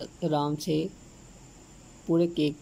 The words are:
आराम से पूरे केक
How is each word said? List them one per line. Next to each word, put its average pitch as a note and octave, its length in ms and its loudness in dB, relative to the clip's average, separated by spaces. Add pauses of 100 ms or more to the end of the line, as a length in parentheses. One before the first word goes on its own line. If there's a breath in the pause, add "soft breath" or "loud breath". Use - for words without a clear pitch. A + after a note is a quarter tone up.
आराम D3 540 -2
से D#3+ 340 -2 (1160)
पूरे E3+ 200 4
केक D3+ 340 -2